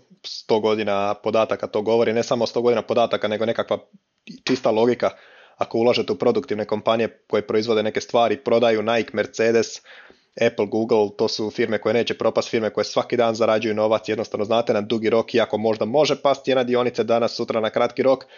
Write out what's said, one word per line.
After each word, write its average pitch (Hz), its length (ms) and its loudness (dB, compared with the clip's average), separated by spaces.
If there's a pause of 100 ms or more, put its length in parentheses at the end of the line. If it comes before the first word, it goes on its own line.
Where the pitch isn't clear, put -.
(240)
Sto - 360 -2
godina 104 540 0
podataka 104 540 -2
to 107 140 -4
govori, 110 320 2
ne 117 100 0
samo 117 220 -2
sto 120 160 -2
godina 117 200 2
podataka, 110 460 0
nego 107 180 -2
nekakva 110 320 -2 (680)
čista 127 280 0
logika. 113 380 2 (480)
Ako - 200 -4
ulažete 113 360 2
u - 20 -6
produktivne 107 500 -2
kompanije 110 600 -2
koje 104 200 -2
proizvode 110 360 2
neke 104 180 -4
stvari, 113 360 0
prodaju 117 440 2
Nike, 110 320 0
Mercedes, 113 540 0 (760)
Apple, 113 240 0
Google, 110 520 0
to 110 100 2
su 107 240 -6
firme 113 260 0
koje 110 160 0
neće 113 200 0
propast, - 360 -2
firme 110 200 0
koje 104 160 -2
svaki 123 320 -4
dan 117 180 2
zarađuju 110 380 0
novac, 107 360 0
jednostavno 107 360 -4
znate 113 280 0
na 104 80 0
dugi 107 280 -2
rok, 113 260 0
iako 110 220 2
možda 110 280 -2
može 139 360 2
past 139 220 0
cijena 131 200 0
dionice 120 400 0
danas, 117 320 0
sutra 117 240 -4
na 107 100 -2
kratki 120 340 0
rok, 131 220 2 (120)